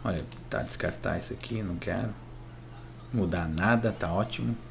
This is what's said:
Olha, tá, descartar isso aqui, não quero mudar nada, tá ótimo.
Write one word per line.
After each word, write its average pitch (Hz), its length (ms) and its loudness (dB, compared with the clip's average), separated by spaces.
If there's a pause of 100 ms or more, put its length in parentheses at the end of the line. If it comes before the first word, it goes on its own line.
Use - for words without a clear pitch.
Olha, 87 200 0 (260)
tá, - 100 2
descartar - 580 0
isso - 140 -4
aqui, 110 300 -4
não 87 140 -2
quero 101 360 0 (1000)
mudar 87 340 4
nada, 107 440 6
tá 85 200 0
ótimo. 113 440 2 (140)